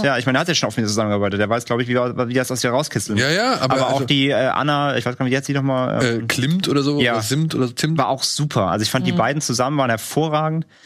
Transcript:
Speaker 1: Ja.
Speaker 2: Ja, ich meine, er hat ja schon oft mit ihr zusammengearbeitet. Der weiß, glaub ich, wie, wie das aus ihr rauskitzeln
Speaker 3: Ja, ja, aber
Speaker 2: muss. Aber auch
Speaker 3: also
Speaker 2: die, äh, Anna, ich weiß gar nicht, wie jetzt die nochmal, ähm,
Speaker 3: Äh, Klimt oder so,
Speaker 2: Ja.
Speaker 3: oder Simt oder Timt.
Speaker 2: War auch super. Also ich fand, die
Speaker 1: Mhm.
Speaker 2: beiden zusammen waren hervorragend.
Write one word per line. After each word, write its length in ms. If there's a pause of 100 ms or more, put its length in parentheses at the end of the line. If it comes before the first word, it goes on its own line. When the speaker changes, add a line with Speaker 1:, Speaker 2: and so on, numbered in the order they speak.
Speaker 1:
Ja. 20
Speaker 2:
Ja, 140
ich 80
meine, 120
er 40
hat 60
ja 60
schon 140
oft 80
mit 80
ihr 40
zusammengearbeitet. 520
Der 80
weiß, 160
glaub 160
ich, 80
wie, 80
wie 380
das 180
aus 100
ihr 80
rauskitzeln 480
Speaker 3:
Ja, 100
ja, 260
aber 200
Speaker 2:
muss. 80
Aber 60
auch 60
Speaker 3:
also 100
Speaker 2:
die, 240
äh, 60
Anna, 640
ich 80
weiß 120
gar 80
nicht, 80
wie 20
jetzt 140
die 60
nochmal, 500
ähm, 160
Speaker 3:
Äh, 80
Klimt 400
oder 160
so, 160
Speaker 2:
Ja. 140
Speaker 3:
oder 80
Simt 340
oder 180
Timt. 240
Speaker 2:
War 100
auch 140
super. 460
Also 160
ich 60
fand, 180
die 40
Speaker 1:
Mhm. 40
Speaker 2:
beiden 260
zusammen 360
waren 120
hervorragend. 760 (220)